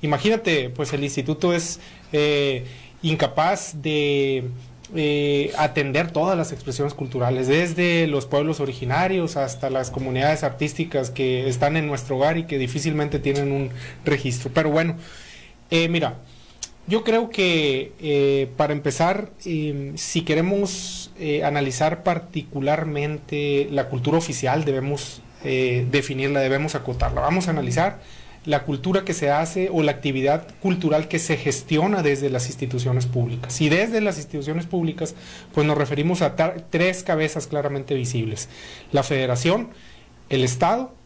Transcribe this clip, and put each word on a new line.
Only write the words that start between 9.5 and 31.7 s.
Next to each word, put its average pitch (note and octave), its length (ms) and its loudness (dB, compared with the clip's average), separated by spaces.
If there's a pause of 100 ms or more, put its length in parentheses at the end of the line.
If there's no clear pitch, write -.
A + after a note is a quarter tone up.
las C3 200 -2
comunidades C3+ 540 0
artísticas C#3+ 680 -2
que B2+ 380 0
están C#3+ 280 2
en D#3 120 0
nuestro C#3 300 -2
hogar D#3 200 2
y E3 60 -4
que D3+ 140 -4
difícilmente D3 600 -2
tienen C#3 320 0
un C#3 200 -2 (340)
registro. C3 500 0
Pero D#3 160 2
bueno, E3 240 2 (760)
eh, E3 160 4
mira, D#3 260 0 (720)
yo A3 180 2
creo A#3 260 2
que, D#3 680 2
eh, C#3 560 4
para D3 160 2
empezar, E3+ 580 0 (140)
em, D3+ 520 -4
si - 260 -2
queremos, F#3 920 0
eh, D3+ 280 -2
analizar D3 580 0
particularmente D3 1700 -2
la C3+ 180 0
cultura C#3 300 2
oficial, D3 460 0
debemos, C#3 560 -2 (240)
eh, B2+ 460 2
definirla, C#3 500 0
debemos C#3 340 2
acotarla. B2 460 -2
Vamos F3 280 2
a - 20 0
analizar D3+ 500 0 (440)
la C#3+ 200 0
cultura F3+ 400 0
que F3+ 100 -2
se D3+ 160 0
hace E3 420 0
o D#3+ 100 2
la D3 100 4
actividad C#3 540 0 (140)
cultural D#3+ 480 2
que E3 120 -2
se D#3+ 160 0
gestiona E3 680 0